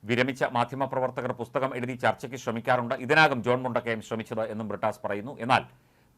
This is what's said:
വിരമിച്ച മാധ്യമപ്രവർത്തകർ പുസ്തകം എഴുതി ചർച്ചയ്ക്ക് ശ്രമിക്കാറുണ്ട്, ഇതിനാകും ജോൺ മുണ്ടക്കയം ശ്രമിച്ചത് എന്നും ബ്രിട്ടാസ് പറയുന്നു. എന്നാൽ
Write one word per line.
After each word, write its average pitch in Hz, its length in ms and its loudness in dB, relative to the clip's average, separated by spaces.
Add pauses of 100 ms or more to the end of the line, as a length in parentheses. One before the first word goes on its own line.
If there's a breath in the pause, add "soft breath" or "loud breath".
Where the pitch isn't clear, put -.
വിരമിച്ച 127 400 2
മാധ്യമപ്രവർത്തകർ 127 880 -2
പുസ്തകം 127 440 -4
എഴുതി 123 160 -4
ചർച്ചയ്ക്ക് 123 440 0
ശ്രമിക്കാറുണ്ട്, 120 580 0
ഇതിനാകും 135 480 4
ജോൺ 123 200 2
മുണ്ടക്കയം 117 400 -2
ശ്രമിച്ചത് 113 400 -4
എന്നും 110 260 -6
ബ്രിട്ടാസ് 101 360 -2
പറയുന്നു. 104 360 -6
എന്നാൽ 117 240 4 (540 soft breath)